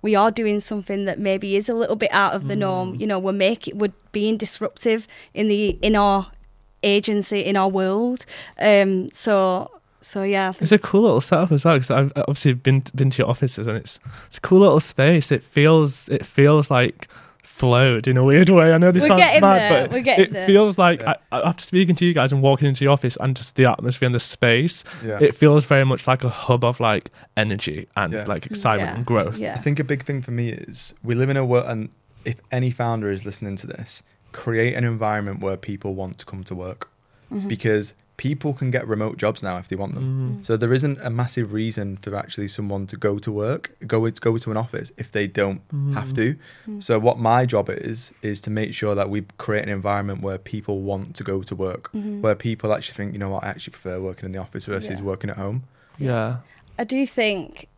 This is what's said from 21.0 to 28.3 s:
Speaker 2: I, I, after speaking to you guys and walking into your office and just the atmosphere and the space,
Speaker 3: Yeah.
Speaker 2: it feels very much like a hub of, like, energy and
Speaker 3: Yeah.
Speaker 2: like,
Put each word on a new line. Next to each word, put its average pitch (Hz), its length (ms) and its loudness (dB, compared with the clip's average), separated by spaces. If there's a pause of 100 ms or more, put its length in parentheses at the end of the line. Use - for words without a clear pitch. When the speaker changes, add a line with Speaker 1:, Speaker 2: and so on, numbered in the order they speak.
Speaker 2:
I, 131 80 -2
I, - 100 2
after - 140 -4
speaking 180 320 4
to 175 100 0
you 175 80 4
guys 135 200 2
and 139 80 2
walking 139 260 4
into 135 160 0
your 135 80 4
office 135 300 0
and 131 120 0
just - 220 -10
the 131 100 6
atmosphere 123 420 0
and 123 60 0
the 120 60 0
space, 123 640 0 (200)
Speaker 3:
Yeah. 107 180 -6
Speaker 2:
it - 120 6
feels 151 300 6
very 135 220 4
much 131 200 -2
like 127 200 0
a 123 40 0
hub 123 360 0
of, 123 160 -2
like, 107 300 0 (260)
energy 98 580 -4
and 92 160 -2
Speaker 3:
Yeah. 104 140 -8
Speaker 2:
like, 101 200 -6